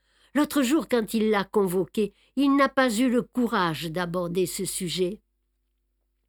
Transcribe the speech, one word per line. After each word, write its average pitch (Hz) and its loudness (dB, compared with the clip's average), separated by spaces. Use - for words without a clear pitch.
L'autre 294 2
jour, 262 2
quand 226 0
il 220 2
l'a 202 2
convoqué, 196 0
il 277 2
n'a 277 4
pas 262 2
eu 254 2
le 240 2
courage 180 -2
d'aborder 175 -4
ce 180 -6
sujet. 180 -4